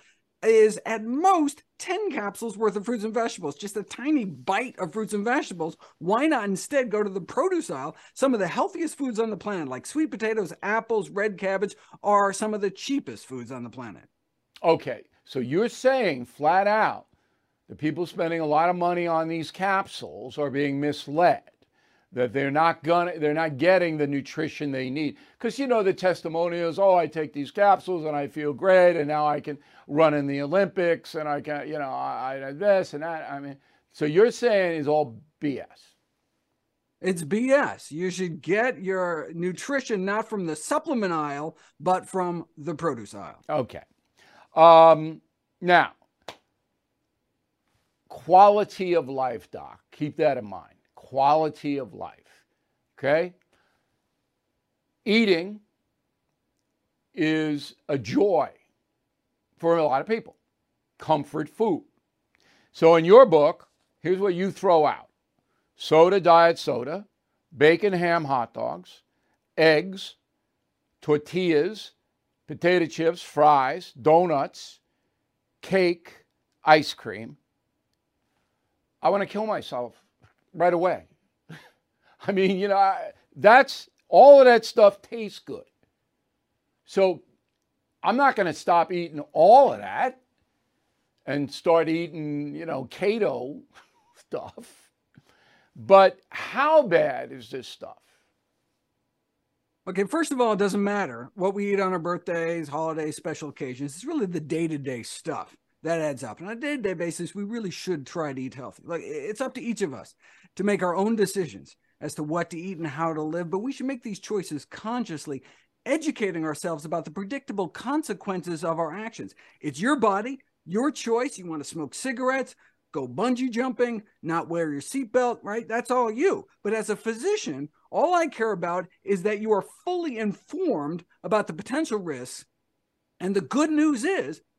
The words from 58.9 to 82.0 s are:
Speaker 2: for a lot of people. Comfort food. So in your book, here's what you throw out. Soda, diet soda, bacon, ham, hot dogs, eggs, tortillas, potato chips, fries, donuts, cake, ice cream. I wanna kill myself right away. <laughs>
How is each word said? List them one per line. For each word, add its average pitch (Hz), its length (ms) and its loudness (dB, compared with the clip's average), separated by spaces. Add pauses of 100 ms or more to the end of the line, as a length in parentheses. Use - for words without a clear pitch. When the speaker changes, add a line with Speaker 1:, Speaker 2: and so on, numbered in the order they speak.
Speaker 2:
for 170 200 2
a 165 60 2
lot 135 180 0
of 151 60 -10
people. 220 300 -6 (600)
Comfort 151 520 -4
food. 220 340 -2 (880)
So 165 240 6
in 165 100 4
your 226 200 12
book, 160 420 4 (320)
here's 185 200 -2
what 196 140 0
you 185 180 -2
throw 170 340 4
out. 90 240 -2 (640)
Soda, 175 460 6
diet 170 360 8
soda, 143 480 -6 (500)
bacon, 165 360 4
ham, 170 340 0
hot 131 280 -2
dogs, 127 480 -10 (560)
eggs, 165 580 2 (840)
tortillas, 160 920 0 (560)
potato 170 380 2
chips, 165 360 -2
fries, 147 720 2
donuts, 156 840 0 (840)
cake, - 640 -2 (380)
ice 156 300 6
cream. 110 440 -14 (1600)
I 165 80 2
wanna 196 160 0
kill 214 200 -6
myself 135 480 -6 (600)
right 175 200 2
away. 165 320 -2 (440)
<laughs> - 800 -18